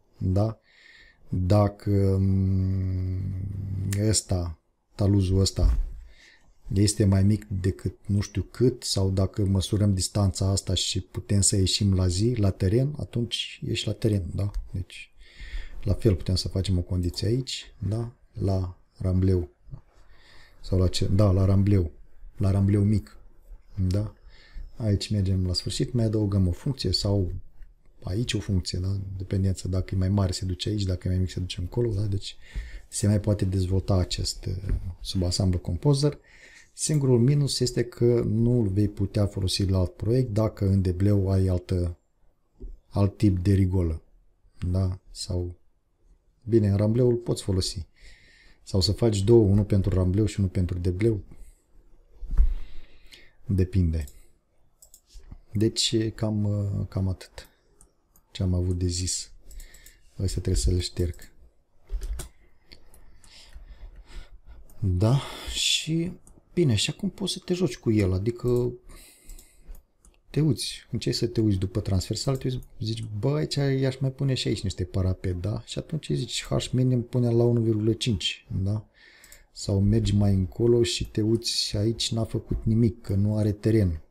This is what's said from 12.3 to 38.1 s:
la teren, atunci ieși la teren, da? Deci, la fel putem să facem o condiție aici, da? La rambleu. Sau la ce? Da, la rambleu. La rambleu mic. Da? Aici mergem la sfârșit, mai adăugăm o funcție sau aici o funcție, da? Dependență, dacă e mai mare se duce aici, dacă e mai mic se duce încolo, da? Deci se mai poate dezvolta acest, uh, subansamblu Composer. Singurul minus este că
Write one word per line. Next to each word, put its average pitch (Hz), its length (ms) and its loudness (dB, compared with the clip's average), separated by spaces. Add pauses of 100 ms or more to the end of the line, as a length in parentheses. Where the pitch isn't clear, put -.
la 101 120 2
teren, 117 480 2
atunci - 680 -6
ieși 113 220 -4
la 107 60 -2
teren, 104 300 0 (120)
da? 98 160 -2 (200)
Deci, - 420 -10 (720)
la 98 100 0
fel 98 220 4
putem 95 200 -2
să - 120 -2
facem 92 300 -2
o 87 40 0
condiție 90 460 -4
aici, - 460 -6 (140)
da? 117 240 -4 (220)
La 95 440 -2 (200)
rambleu. 92 520 2 (1120)
Sau - 160 -2
la 92 100 4
ce? 87 200 0
Da, 98 240 4
la 95 140 4
rambleu. 98 460 4 (460)
La 98 140 2
rambleu 98 320 4
mic. 101 340 0 (680)
Da? 101 260 -2 (640)
Aici 104 340 -2
mergem 95 360 0
la 90 80 -2
sfârșit, - 400 -4
mai 117 120 2
adăugăm 101 420 2
o 87 40 2
funcție - 400 -4
sau 98 400 0 (720)
aici 98 300 -4
o 107 60 -2
funcție, 95 400 -2
da? 95 180 -2 (200)
Dependență, 95 500 -2
dacă 92 280 -2
e - 20 0
mai 92 120 2
mare 98 220 2
se 90 140 -6
duce 92 240 -4
aici, 104 140 -2
dacă 92 240 -2
e - 20 0
mai 92 100 0
mic 92 100 0
se - 100 -8
duce 90 200 -6
încolo, 113 340 -2
da? 98 80 -2
Deci 101 340 -4 (520)
se - 200 -2
mai 104 120 4
poate 101 260 0
dezvolta 95 500 0
acest, - 500 -2
uh, 92 280 -4 (280)
subansamblu 92 580 0
Composer. 143 600 0 (540)
Singurul 135 460 2
minus 139 400 2
este 123 240 0
că 120 420 2